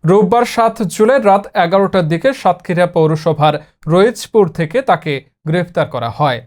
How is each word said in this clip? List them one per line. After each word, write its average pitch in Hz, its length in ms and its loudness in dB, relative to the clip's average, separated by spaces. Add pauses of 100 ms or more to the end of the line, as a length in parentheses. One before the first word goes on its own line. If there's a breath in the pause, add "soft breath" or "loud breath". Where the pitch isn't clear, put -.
রোববার 208 360 2 (100)
সাত 226 220 0 (180)
জুলাই 247 340 2
রাত 196 160 2 (200)
এগারোটার 185 480 0
দিকে 170 160 -2 (120)
সাতক্ষীরা 175 540 0
পৌরসভার 156 600 0 (320 loud breath)
রয়েজপুর 202 580 2 (140)
থেকে 165 240 -2
তাকে 190 300 -2 (360)
গ্রেপ্তার 175 460 -2
করা 117 240 -6
হয়। 131 280 0